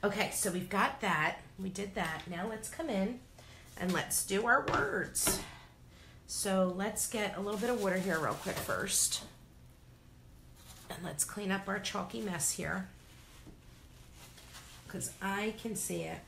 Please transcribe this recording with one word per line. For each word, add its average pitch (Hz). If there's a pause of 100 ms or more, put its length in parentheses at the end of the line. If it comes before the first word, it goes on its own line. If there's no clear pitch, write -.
Okay, 202
so -
we've 180
got 202
that. 170 (200)
We 190
did 196
that. 160
Now 175
let's 220
come 330
in 214 (600)
and 180
let's -
do 196
our 254
words. - (880)
So 190
let's 196
get 208
a -
little 202
bit 233
of 233
water 185
here 180
real 139
quick -
first. - (1700)
And 165
let's 151
clean 208
up 190
our 196
chalky 202
mess 185
here, 180 (2000)
'cause - (100)
I 202
can 220
see 175
it. 160